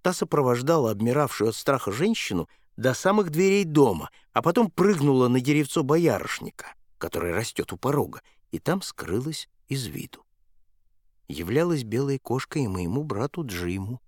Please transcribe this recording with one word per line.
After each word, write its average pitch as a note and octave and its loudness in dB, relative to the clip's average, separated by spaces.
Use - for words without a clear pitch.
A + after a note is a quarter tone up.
Та F3+ 0
сопровождала C#3 2
обмиравшую A2+ 0
от G#2+ -6
страха C3 -2
женщину C3 -2
до B2 2
самых G3 2
дверей F#3+ 2
дома, C#3 4
а A2 2
потом F3+ 4
прыгнула C#3+ 4
на B2+ 4
деревцо D3 0
боярышника, C#3+ 0
который E2 -4
растет G2 -4
у - -12
порога, B2 -2
и D#2+ -6
там F#3 -2
скрылась - -8
из C3+ -4
виду. - -12
Являлась B2 -2
белая C3 -2
кошка - -6
и C3 0
моему F#2 -2
брату C#3+ -4
Джиму. F#2+ -6